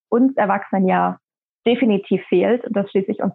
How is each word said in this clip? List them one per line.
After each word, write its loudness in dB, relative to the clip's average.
uns 0
Erwachsenen 0
ja 0
definitiv 0
fehlt. 0
Und -6
das -2
schließe -2
ich -10
uns -4